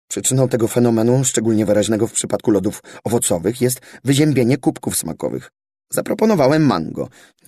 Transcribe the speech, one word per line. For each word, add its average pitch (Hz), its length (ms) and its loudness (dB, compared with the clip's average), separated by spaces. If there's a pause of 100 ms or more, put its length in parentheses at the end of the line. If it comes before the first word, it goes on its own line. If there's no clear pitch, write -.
Przyczyną 131 400 0
tego 117 200 0
fenomenu, 120 560 2
szczególnie 110 420 0
wyraźnego 104 400 0
w 110 60 -6
przypadku - 380 -4
lodów 98 320 0 (220)
owocowych, 104 560 -2
jest 123 200 -2 (240)
wyziębienie 135 540 2
kubków - 380 -4
smakowych. - 540 -6 (440)
Zaproponowałem 160 720 2
mango. 78 420 -2 (400)